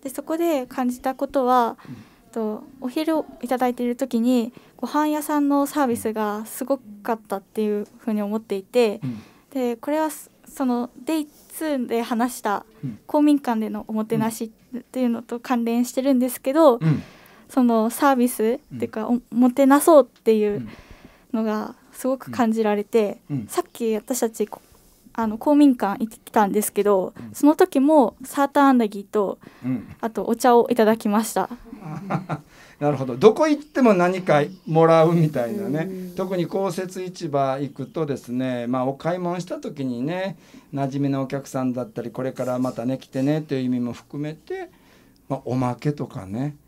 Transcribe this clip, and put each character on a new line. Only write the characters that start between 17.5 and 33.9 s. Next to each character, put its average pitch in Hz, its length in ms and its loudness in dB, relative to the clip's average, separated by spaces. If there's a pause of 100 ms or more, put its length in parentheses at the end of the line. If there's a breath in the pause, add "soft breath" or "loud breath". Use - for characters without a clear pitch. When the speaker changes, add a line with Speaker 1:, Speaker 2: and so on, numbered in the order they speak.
Speaker 1:
の 226 260 4
サ 277 240 4
ー - 20 4
ビ 247 120 2
ス 233 320 0 (160)
っ - 20 -10
て 233 80 -4
い - 20 -8
う - 40 -10
か、 220 140 -6
Speaker 2:
う 240 100 0
ん。 240 160 -4
Speaker 1:
お-、 - 40 -6
も 247 160 6
て 269 140 4
な 269 140 8
そ 294 220 8
う - 20 6
っ - 200 -6
て 226 120 4
い 208 200 2
う - 120 -8 (640 loud breath)
の 220 120 -2
が 214 320 -4 (160)
す - 160 -8
ご 262 100 -2
く - 120 -16
感 226 220 0
じ 226 120 2
ら 208 120 2
れ 208 80 -2
て、 208 460 0
Speaker 2:
う 147 60 -4
ん。 - 20 0
う - 80 0
ん。 - 20 -16
Speaker 1:
さ - 140 -4
っ - 100 -8
き 220 240 -2
私 247 240 -6
た 233 100 0
ち 214 180 -4
こ-、 - 140 -16 (520)
あ 226 140 -2
の、 214 100 -4
公 294 180 2
民 285 200 8
館 202 280 -2
行 220 80 -6
っ - 20 -20
て - 100 -20
き - 80 -20
た 214 140 4
ん 196 60 -2
で 208 100 2
す - 120 -4
け 202 100 0
ど、 196 340 2
Speaker 2:
う 226 140 -16
ん。 - 20 -18
Speaker 1:
そ - 120 0
の 302 100 8
時 359 240 4
も 285 360 4 (100)
サ 277 200 0
ー - 40 -2
タ 285 120 4
ー - 40 8
ア 269 80 6
ン 247 60 6
ダ 226 80 2
ギ 202 140 -8
ー - 20 -14
と、 202 360 -2 (240 loud breath)
Speaker 2:
う 123 40 -4
ん。 - 340 -6
Speaker 1:
あ 233 80 -2
と 208 160 -6
お 233 100 0
茶 240 220 6
を 233 120 4
い 240 60 2
た 233 100 4
だ 220 120 4
き 226 100 -4
ま 208 160 2
し 214 100 -8
た。 - 200 -4
Speaker 2:
<laughs> 240 60 -20 (1200 loud breath)
な 147 120 0
る 143 60 -2
ほ 131 80 -4
ど。 123 100 -6
ど 196 180 6
こ 311 140 2
行 294 120 0
っ - 40 -16
て - 180 -2
も 240 120 6